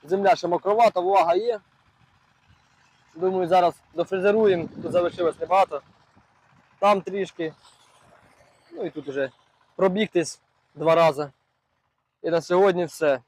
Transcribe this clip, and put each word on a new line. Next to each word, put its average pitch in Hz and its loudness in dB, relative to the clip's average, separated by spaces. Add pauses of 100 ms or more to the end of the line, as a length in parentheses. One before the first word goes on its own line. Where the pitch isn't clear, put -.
Земля 185 0
ще 175 -8
мокровата, 202 0
влага 180 2
є. 220 -2 (1600)
Думаю, 185 -2
зараз 175 4 (200)
дофрезеруємо, 190 0 (120)
тут 160 -8
залишилось 175 -2
небагато. 165 0 (1000)
Там 202 2
трішки. 180 -8 (1160)
Ну 302 -10
і 165 -6
тут 143 -14
уже 135 -6 (440)
пробігтись 185 -2 (340)
два 156 2
рази. 151 2 (880)
І 160 -4
на 165 0
сьогодні 180 2
все. 143 -2